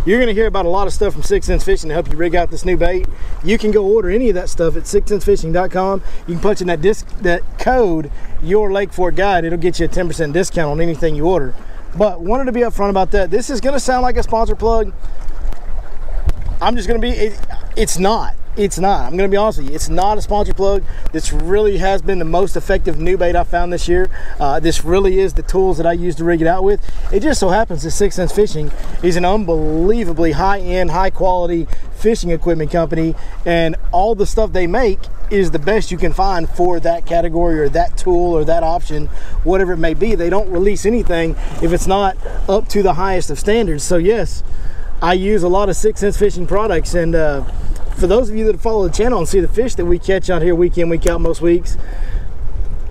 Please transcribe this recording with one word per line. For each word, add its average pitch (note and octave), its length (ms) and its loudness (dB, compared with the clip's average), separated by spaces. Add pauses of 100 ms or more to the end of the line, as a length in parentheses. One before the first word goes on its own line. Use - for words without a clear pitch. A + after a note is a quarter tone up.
you're G#3+ 160 2
gonna A#3 140 0
hear A3 120 0
about F#3+ 200 -2
a - 20 2
lot F#3+ 180 2
of E3+ 60 -2
stuff G3 220 0
from D3 80 -2
Six - 240 0
Sense F3 180 0
Fishing F#3 240 0
to D3 60 -4
help E3 160 -2
you D3+ 80 0
rig E3+ 160 0
out F3 160 2
this - 160 -4
new F3+ 100 2
bait. F3+ 300 2 (360)
You G3 140 2
can G#3+ 140 -2
go G#3 120 2
order G3 280 0
any A#3+ 180 0
of G3 60 2
that F3+ 160 -4
stuff D#3+ 260 0
at - 100 -6
six G3+ 220 0
sense G3+ 160 0
fishing D#3+ 280 0
dot F3+ 180 0
com. F#3+ 320 -2 (240)
You E3+ 80 -6
can E3 80 -4
punch G3+ 180 0
in F#3 60 -6
that E3+ 160 -2
disc, G#3 260 -2 (140)
that F3+ 180 0 (180)
code, F3+ 520 0 (320)
Your G3+ 280 0
Lake G3 220 -4
Fork - 220 0
Guide. F3+ 320 0
It'll E3+ 120 -2
get E3+ 220 0
you E3+ 60 0
a - 20 0
ten F3+ 180 0
percent D#3 280 -4
discount E3+ 360 -2
on D#3 120 -2
anything D3+ 320 0
you D3+ 120 0
order. D3 280 0 (420)
But F3+ 240 0
wanted A#3 240 0
to B3+ 80 -2
be A#3 80 -2
upfront G3+ 300 0
about G3 220 2
that. F#3+ 180 2
This A#3+ 180 0
is B3 140 -4
gonna C#4 180 0
sound B3+ 220 0
like B3 160 2
a A3+ 40 2
sponsor A3+ 320 0
plug. A3 380 0 (1700)
I'm A3 160 2
just G#3+ 120 -2
gonna A#3 120 2
be, A#3+ 120 0
it, G#3+ 280 0 (340)
it's - 240 2
not. G3 360 0 (220)
It's G3+ 220 -2
not. F#3 260 2
I'm F3 140 0
gonna G3 100 2
be G3 80 2
honest G3+ 220 0
with C#3 100 0
you. D3 60 0
It's D#3 160 -2
not G3 260 2
a F#3+ 60 0
sponsor G#3 320 0
plug. G3 280 2 (300)
This D#3 180 -4
really G3 460 2
has F#3+ 240 2
been F#3 180 0
the E3+ 60 0
most E3+ 320 0
effective E3+ 420 0
new F3 200 2
bait F3 180 0
I E3+ 80 2
found F3 260 0
this F3 160 -2
year. F3+ 220 2 (320)
Uh, D3 180 0
this D#3 240 2
really F#3+ 380 2
is F#3+ 140 0
the - 80 0
tools F#3 340 0
that D#3+ 100 -2
I E3+ 60 2
use F3 220 -2
to E3 100 -4
rig E3+ 160 0
it D#3+ 60 0
out F#3 180 2
with. G3 160 2 (320)
It G#3 80 2
just C#4+ 180 0
so G3 120 2
happens G3 320 0
that D#3+ 80 -6
Six G3+ 260 0
Sense F#3 160 0
Fishing G3+ 400 0 (300)
is F3+ 140 2
an F#3 100 2
unbelievably E3+ 1080 0
high-end, F#3 580 0
high-quality F3+ 760 0 (300)
fishing G3+ 340 0
equipment D#3+ 400 -2
company, D#3+ 440 -2 (300)
and E3 320 0 (160)
all G3+ 220 2
the G3+ 100 0
stuff G#3+ 300 0
they F#3 120 2
make G3 340 0 (280)
is F#3+ 220 2
the D#3+ 80 0
best G3 320 0
you F3+ 80 -4
can E3+ 160 2
find F#3 340 0
for F3 320 0
that E3+ 240 0
category E3+ 560 0
or C#3+ 80 2
that D#3+ 300 0
tool F3+ 340 2
or D3+ 140 2
that E3 160 2
option, D3+ 460 0 (360)
whatever F#3 300 2
it E3 40 -2
may E3+ 140 2
be. G#3+ 220 2
They E3+ 160 0
don't G3+ 200 2
release G3 360 0
anything F3 500 0 (240)
if E3+ 140 2
it's F3 120 0
not F#3+ 300 0 (320)
up - 200 0
to G#3 140 2
the F#3 120 2
highest F#3 340 0
of C#3+ 100 -4
standards. G3+ 460 0
So C3+ 140 2
yes, F#3+ 440 0 (600)
I E3+ 100 2
use F#3+ 300 2
a F3+ 60 0
lot G3 200 2
of F3 80 -2
Six G#3+ 240 0
Sense G3+ 160 0
Fishing G3+ 300 0
products, F#3+ 480 0
and, E3 200 0
uh, D3 300 2 (520)
for - 100 2
those G#3+ 220 2
of G#3 80 -2
you A3 80 0
that G#3 160 0
follow A3 260 0
the D#3+ 60 -2
channel A#3 260 0
and E3 80 -2
see - 140 2
the E3+ 80 0
fish A#3 280 0
that F3 100 -2
we F3 120 2
catch F#3+ 300 -2
out F3 140 0
here F3 120 2
week E3+ 220 0
in, E3+ 140 0
week E3 160 0
out E3+ 120 0
most E3 220 0
weeks, F3 380 0 (1120)